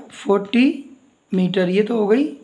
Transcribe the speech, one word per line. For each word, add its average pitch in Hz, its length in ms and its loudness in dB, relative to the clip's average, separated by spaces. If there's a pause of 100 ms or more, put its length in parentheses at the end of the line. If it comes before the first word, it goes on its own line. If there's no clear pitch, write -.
(140)
फ़ोर्टी 202 540 0 (640)
meter। 185 380 0
ये 196 140 2
तो 233 140 -4
हो 208 100 0
गई 247 180 2 (180)